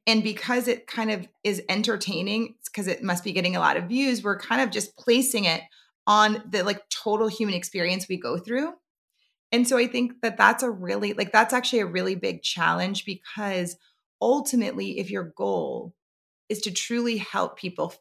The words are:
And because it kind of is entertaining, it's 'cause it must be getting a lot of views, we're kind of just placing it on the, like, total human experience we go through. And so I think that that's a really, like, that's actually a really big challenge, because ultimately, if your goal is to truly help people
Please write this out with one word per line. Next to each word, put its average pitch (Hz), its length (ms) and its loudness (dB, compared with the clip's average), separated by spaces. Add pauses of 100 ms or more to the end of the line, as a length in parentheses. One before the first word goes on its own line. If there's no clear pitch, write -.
And 220 160 4
because 240 420 -2
it 240 220 -2
kind 220 240 -2
of 180 160 -6 (160)
is 196 240 0
entertaining, 202 880 -2
it's - 100 -14
'cause 190 200 -6
it - 160 -4
must 175 180 0
be 208 80 -4
getting 180 240 0
a 175 60 0
lot 156 160 4
of 175 80 -2
views, 240 400 0
we're 196 160 -2
kind 247 200 0
of 233 100 0
just - 260 -4
placing 240 480 2
it 165 180 2 (420)
on 214 460 6
the, 190 140 2
like, 202 240 -2
total 220 400 0
human 208 260 -2
experience 180 540 -2
we 185 80 -2
go 175 220 -4
through. 269 360 -4 (760)
And 240 160 4
so 254 100 4
I 247 80 4
think 247 360 -2
that 226 140 -2
that's 226 280 6
a 240 60 0
really, 202 420 -4
like, 202 180 -2
that's 226 240 6
actually 247 240 2
a 202 80 2
really 185 300 -2
big 180 260 -4
challenge, 180 640 0
because 190 720 -6 (440)
ultimately, 214 800 2
if 185 100 -6
your 190 140 -4 (120)
goal 180 600 -2 (520)
is 208 120 -4
to 214 100 -6
truly 240 460 -2
help 185 420 -4
people 180 300 -6 (120)